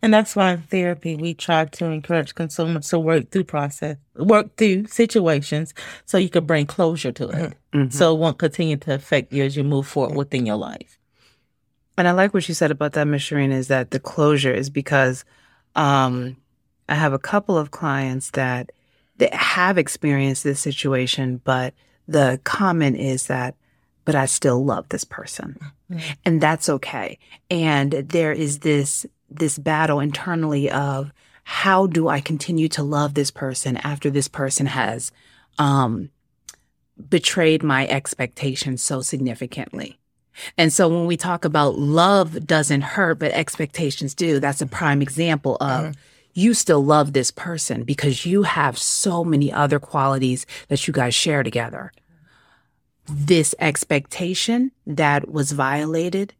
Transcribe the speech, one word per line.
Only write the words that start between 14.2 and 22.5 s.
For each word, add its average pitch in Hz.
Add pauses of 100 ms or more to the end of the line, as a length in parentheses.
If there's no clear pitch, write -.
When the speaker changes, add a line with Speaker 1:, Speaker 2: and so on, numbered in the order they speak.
Speaker 2:
is 135
because, 135 (520)
um, 131 (540)
I 143
have 151
a 135
couple 208
of 151
clients 135
that, 127 (480)
that -
have 185
experienced 139
this 143
situation, 131
but 127 (320)
the 139
comment 165